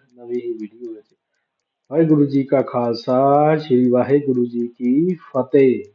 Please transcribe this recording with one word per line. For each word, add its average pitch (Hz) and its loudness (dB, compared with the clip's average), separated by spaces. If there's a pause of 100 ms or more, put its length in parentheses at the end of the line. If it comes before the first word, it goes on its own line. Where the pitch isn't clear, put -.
(160)
ਨਵੀਂ 120 -8
ਹੀ 120 -10
ਵੀਡੀਓ 110 -14
ਵਿੱਚ। 107 -20 (840)
ਵਾਹਿਗੁਰੂ 156 2
ਜੀ 135 0
ਕਾ 135 0
ਖਾਲਸਾ, 131 0
ਸ੍ਰੀ 127 2
ਵਾਹਿਗੁਰੂ 123 0
ਜੀ 120 -6
ਕੀ 139 -2
ਫਤਿਹ। 131 0 (120)